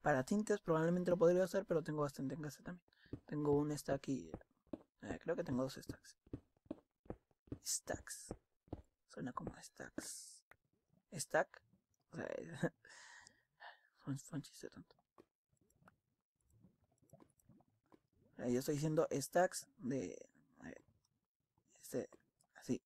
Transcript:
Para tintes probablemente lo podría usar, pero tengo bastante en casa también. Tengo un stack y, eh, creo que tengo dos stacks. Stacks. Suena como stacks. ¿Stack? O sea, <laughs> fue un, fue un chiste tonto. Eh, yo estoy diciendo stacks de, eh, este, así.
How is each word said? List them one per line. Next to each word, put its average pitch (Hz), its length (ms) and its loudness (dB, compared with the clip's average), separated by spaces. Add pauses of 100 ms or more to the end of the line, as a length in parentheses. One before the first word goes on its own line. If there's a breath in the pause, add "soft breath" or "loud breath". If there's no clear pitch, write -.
Para 135 220 4
tintes 208 360 2
probablemente 175 500 4
lo 175 60 6
podría 175 280 8
usar, 190 200 0
pero 160 180 2
tengo 151 200 0
bastante 139 320 -2
en 156 80 -6
casa 147 200 -8
también. 175 220 -10 (420 loud breath)
Tengo 147 300 4
un 147 200 2
stack - 320 -2
y, 85 240 -2 (680)
eh, 95 200 -6
creo 165 140 0
que 170 80 -2
tengo 127 180 2
dos 135 120 -2
stacks. - 420 -12 (1500)
Stacks. - 720 -4 (760)
Suena - 240 -6
como - 300 -6
stacks. - 840 -10 (680)
¿Stack? - 500 0 (500)
O - 40 -12
sea, - 100 -6
<laughs> - 480 -4 (1200 loud breath)
fue - 160 -6
un, 139 40 -6
fue - 200 -8
un 139 40 -4
chiste - 280 -16
tonto. - 260 -20 (3500)
Eh, 123 140 0
yo 120 60 6
estoy 143 160 2
diciendo 156 380 4
stacks 175 540 2 (120)
de, 127 340 -2 (520)
eh, - 200 -14 (960)
este, - 280 -4 (460)
así. - 320 -4